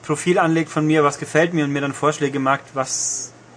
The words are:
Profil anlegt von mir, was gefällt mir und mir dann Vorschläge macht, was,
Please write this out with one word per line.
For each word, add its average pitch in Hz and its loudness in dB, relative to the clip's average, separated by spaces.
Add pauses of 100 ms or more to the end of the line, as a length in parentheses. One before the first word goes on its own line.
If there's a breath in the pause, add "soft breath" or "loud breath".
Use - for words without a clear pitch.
Profil 175 0
anlegt 165 2
von 156 0
mir, 156 4
was 143 2
gefällt 165 0
mir 151 0
und 143 -2
mir 143 -2
dann 139 -4
Vorschläge 143 -2
macht, 135 0 (100)
was, - -6 (240)